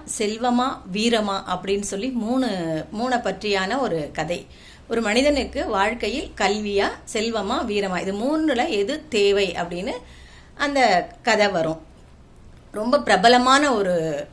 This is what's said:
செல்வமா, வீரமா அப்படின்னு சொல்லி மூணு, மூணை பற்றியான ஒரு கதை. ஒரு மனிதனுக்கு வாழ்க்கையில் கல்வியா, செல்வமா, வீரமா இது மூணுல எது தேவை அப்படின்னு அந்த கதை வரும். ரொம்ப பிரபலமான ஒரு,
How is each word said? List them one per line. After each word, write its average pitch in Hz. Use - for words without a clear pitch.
செல்வமா, 240
வீரமா 208
அப்படின்னு 196
சொல்லி 208
மூணு, 240
மூணை 240
பற்றியான 196
ஒரு 165
கதை. 170
ஒரு 226
மனிதனுக்கு 262
வாழ்க்கையில் 226
கல்வியா, 202
செல்வமா, 226
வீரமா 202
இது 190
மூணுல 285
எது 247
தேவை 202
அப்படின்னு 175
அந்த 262
கதை 208
வரும். 160
ரொம்ப 240
பிரபலமான 247
ஒரு, 165